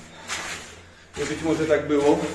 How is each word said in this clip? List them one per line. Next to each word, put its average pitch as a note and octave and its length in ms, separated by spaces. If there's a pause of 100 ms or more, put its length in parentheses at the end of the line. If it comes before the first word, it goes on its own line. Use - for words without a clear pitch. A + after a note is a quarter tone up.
(1160)
I C#3 40
być D3 220
może D#3 240
tak D3 220
było, D3 300 (160)